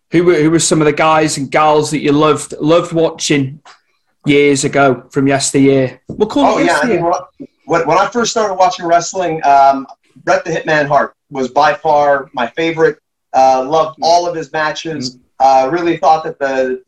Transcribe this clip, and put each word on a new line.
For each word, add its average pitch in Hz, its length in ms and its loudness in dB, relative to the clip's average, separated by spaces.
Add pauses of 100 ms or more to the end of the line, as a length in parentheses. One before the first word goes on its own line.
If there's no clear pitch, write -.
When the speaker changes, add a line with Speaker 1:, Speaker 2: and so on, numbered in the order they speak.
(120)
Speaker 1:
who 175 120 2
were, 175 100 2
who 151 160 2
were 165 100 2
some 156 200 0
of 151 40 2
the 151 80 2
guys 156 460 0
and 135 120 -8
gals 151 420 2
that 147 80 -4
you 143 120 0
loved, 147 480 0
loved 170 320 0
watching 156 680 -2 (640)
years 143 380 2
ago 135 460 0
from 139 160 0
yesteryear? 135 840 0
We'll 208 200 -2
call 254 260 0
Speaker 2:
Oh, - 40 -2
Speaker 1:
it 170 80 0
Speaker 2:
yeah, 175 60 2
I - 20 0
Speaker 1:
yesteryear. 220 280 0
Speaker 2:
mean, - 20 -2
when 175 100 -2
I, - 60 -4 (440)
when, 151 240 -2
when 170 100 2
I 202 100 2
first 233 220 -4
started 208 240 -2
watching 180 320 0
wrestling, 170 580 -2
um, 139 420 4 (380)
Bret 180 200 0
the 165 60 -8
Hitman 156 360 -2
Hart 135 280 -2 (160)
was 131 180 -6
by 143 260 0
far 143 580 0
my 123 140 -4
favorite. 160 520 -2 (340)
Uh, 131 320 2
loved 156 340 -2
Speaker 1:
Mm. 143 60 -6
Speaker 2:
all 170 240 2
of 165 80 -6
his 156 160 -10
matches. 151 640 -6
Speaker 1:
Mm. - 40 -20 (200)
Speaker 2:
Uh, 135 300 4
really 170 260 -2
thought 160 260 0
that 160 160 -12
the 131 500 -4